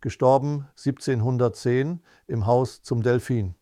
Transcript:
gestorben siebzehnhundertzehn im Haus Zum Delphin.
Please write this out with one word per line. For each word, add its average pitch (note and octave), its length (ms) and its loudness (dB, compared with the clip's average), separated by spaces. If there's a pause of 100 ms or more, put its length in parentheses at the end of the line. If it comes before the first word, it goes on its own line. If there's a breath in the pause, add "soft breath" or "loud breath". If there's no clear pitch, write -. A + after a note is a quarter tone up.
gestorben C3+ 720 0
siebzehnhundertzehn B2+ 1300 0 (240 soft breath)
im A2 220 -2
Haus B2 340 0
Zum A#2 220 -4
Delphin. A#2 580 0